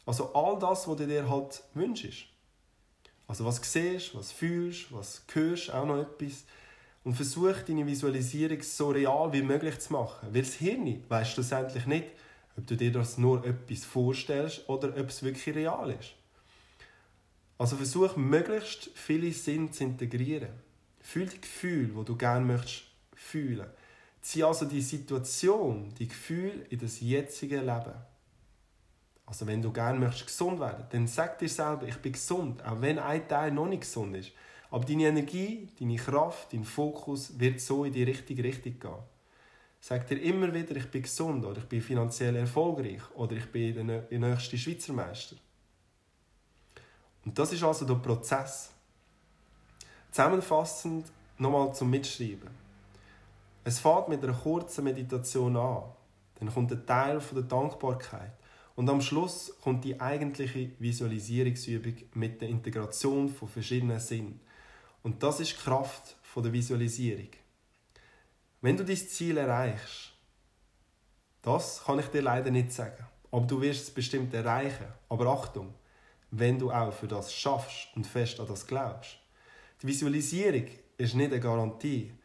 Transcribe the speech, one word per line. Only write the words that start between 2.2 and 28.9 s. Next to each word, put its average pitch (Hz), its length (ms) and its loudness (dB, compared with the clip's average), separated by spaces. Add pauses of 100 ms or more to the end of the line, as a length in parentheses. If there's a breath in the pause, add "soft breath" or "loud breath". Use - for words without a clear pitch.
Also 117 180 -4
was 120 120 0
siehst, 175 580 0
was 107 160 -10
fühlst, 175 640 -2
was 101 400 -12
hörst, 170 400 0
auch 131 140 0
noch 147 120 2
etwas. 147 460 -6 (580 loud breath)
Und 127 120 0
versuch, 165 400 2 (120)
deine 156 200 0
Visualisierung 143 760 0
so - 280 0
real 139 420 4
wie 139 100 4
möglich 147 380 2
zu - 120 -6
machen. 117 380 -2
Weil 120 120 4
das 131 120 -2
Hirn 180 540 0
weiss 113 220 2
schlussendlich 127 560 -2
nicht, 156 200 2 (500 loud breath)
ob - 100 -8
du 117 100 0
dir 120 160 4
das 120 260 0
nur 123 260 6
etwas 123 400 -4
vorstellst 139 840 0
oder 135 220 0
ob 135 180 -2
es - 140 -10
wirklich 131 340 -4
real 156 340 0
ist. - 240 -8 (1400 soft breath)
Also 123 180 2
versuch, 175 400 4
möglichst 156 800 2
viele 165 380 0
Sinne 156 380 -2
zu - 140 -6
integrieren. 127 640 -2 (500)
Fühl 180 260 -4
die - 140 -10
Gefühle, 160 480 -2
die 107 160 -6
du 117 120 -2
gerne 123 280 4
möchtest 123 400 0 (300)
fühlen. 123 520 -4 (580 loud breath)
Zieh 160 180 -2
also 160 220 4
die 143 160 0
Situation, 131 1200 2
die 117 100 -4
Gefühle 185 640 -4
in 123 80 -4
das 117 220 -6
jetzige 139 580 0
Leben. 120 340 -2 (1300)